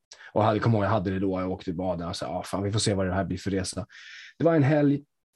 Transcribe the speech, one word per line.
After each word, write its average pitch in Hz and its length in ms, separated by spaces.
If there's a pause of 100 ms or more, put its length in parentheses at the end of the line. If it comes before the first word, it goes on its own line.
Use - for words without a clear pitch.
(340)
Och 104 80
jag 107 40
hade, 107 120
kom 117 160
ihåg, 101 100
jag 98 40
hade 101 220
det 95 80
då, 95 220
jag 92 100
åkte 92 140
till 90 100
baden 87 340
och 90 80
sa, - 100
"Ah, 87 160
fan, 92 200
vi 101 100
får 110 60
se 107 160
vad 95 120
det 90 80
här 95 100
blir 90 140
för 98 120
resa." 92 360 (520)
Det 143 60
var 165 100
en 151 80
helg 143 420 (320)